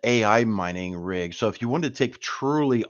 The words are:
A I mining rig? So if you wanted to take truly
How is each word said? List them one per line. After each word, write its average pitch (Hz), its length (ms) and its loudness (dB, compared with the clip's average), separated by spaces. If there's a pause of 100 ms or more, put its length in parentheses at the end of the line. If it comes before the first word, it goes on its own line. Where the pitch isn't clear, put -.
A 120 200 4
I 110 220 4
mining 90 500 -2
rig? 87 380 -4
So 110 160 -2
if - 120 -6
you 120 60 -2
wanted 147 260 -2
to - 40 -12
take - 240 -2
truly 135 680 0